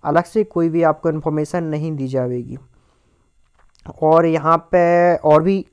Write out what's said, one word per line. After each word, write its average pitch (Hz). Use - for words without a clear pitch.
अलग 165
से 214
कोई 170
भी 165
आपको 156
इन्फॉर्मेशन 156
नहीं 156
दी 135
जाएगी। 127
और 160
यहाँ 160
पे 175
और 151
भी 196